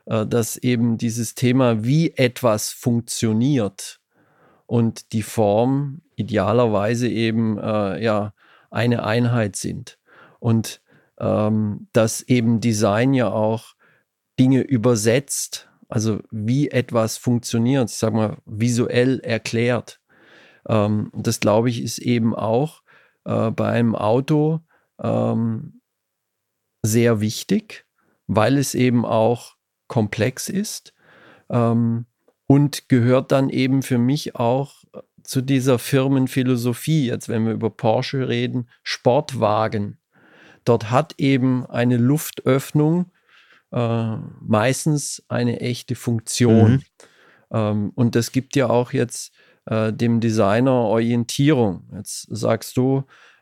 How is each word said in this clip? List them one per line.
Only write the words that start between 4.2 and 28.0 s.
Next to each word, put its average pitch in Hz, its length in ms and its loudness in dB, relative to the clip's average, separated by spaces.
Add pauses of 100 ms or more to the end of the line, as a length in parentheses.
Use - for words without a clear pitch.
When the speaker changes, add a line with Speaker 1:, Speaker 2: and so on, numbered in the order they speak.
Speaker 1:
und 117 460 -2
die 113 100 -2
Form 131 800 0 (140)
idealerweise 110 920 0
eben, 110 500 0
äh, 104 440 -4
ja, 107 320 -2 (360)
eine 117 340 0
Einheit 117 520 0
sind. - 420 -10 (400)
Und, 113 440 -2 (360)
ähm, 107 760 -2
dass 113 280 2
eben 117 380 2
Design 110 540 2
ja 120 160 0
auch 110 440 -2 (640)
Dinge 131 220 6
übersetzt, 117 1120 0 (180)
also 110 320 -2 (100)
wie 123 400 -2
etwas 117 460 -2
funktioniert, 120 720 0
ich - 80 -10
sag 110 160 -2
mal, 110 320 -2
visuell 120 760 0
erklärt. 117 800 -4 (680)
Ähm, 107 460 0
das, 113 260 -4
glaube 113 300 2
ich, 117 120 -4
ist 120 160 -8
eben 117 360 0
auch, 117 480 -2 (420)
äh, 110 260 -2
bei 107 180 -2
einem 113 260 2
Auto, 151 680 0 (420)
ähm, 113 800 -2 (1000)
sehr 113 380 2
wichtig, - 640 -4 (400)